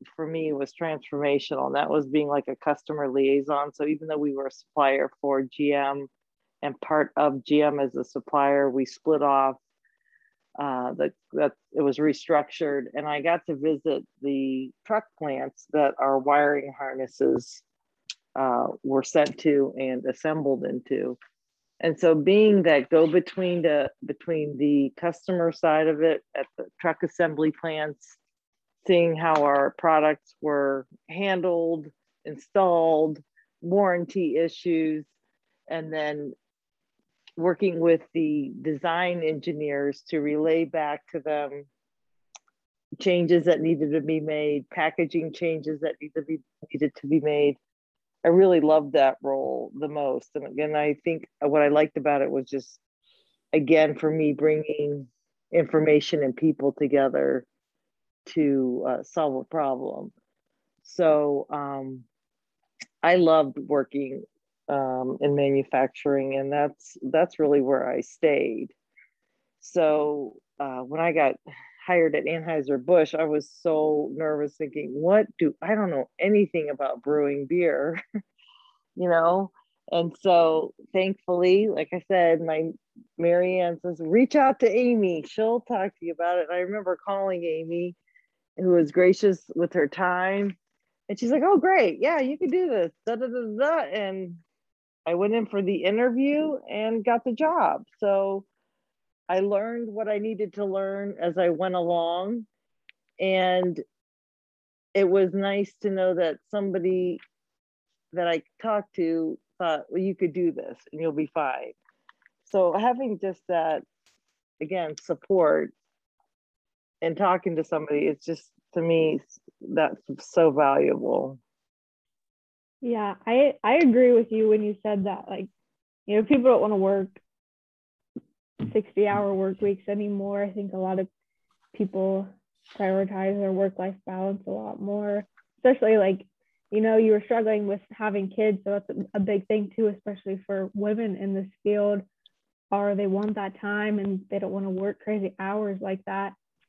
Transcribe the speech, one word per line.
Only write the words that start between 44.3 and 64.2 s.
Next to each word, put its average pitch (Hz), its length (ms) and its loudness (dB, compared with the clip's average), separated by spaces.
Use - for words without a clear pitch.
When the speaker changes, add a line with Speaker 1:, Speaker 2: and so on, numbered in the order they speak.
Speaker 1:
packaging 160 600 -2
changes 156 480 -6
that 156 200 -6
need 151 140 -16
to 160 80 -6
be, 156 160 -8
needed 143 240 -4
to - 100 -14
be 151 140 2
made. 147 360 2
I 165 40 2
really 180 320 6
loved 151 340 4
that 135 280 4
role 135 560 -4
the 151 80 -6
most. 139 480 -4
And 139 120 -8
again, 151 280 -4
I 151 300 0
think 160 240 -4
what 147 220 4
I 147 60 6
liked 151 280 2
about 143 260 0
it 139 80 -2
was 135 180 -4
just, - 300 -10
again, 151 440 4
for 156 140 -2
me, 156 220 0
bringing 147 760 -2
information 151 720 4
and 127 100 -2
people 143 420 0
together 135 680 0
to, 135 580 0
uh, 127 160 -4
solve 147 320 -2
a 131 80 -6
problem. 135 680 -6
So, 151 680 2
um, 135 520 -8
I 175 140 4
loved 160 440 4
working, 139 640 -4